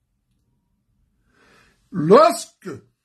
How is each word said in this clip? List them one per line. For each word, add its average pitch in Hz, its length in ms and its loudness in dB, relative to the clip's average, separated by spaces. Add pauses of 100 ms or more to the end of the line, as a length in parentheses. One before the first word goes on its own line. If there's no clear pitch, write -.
(1900)
Lorsque 202 800 0 (340)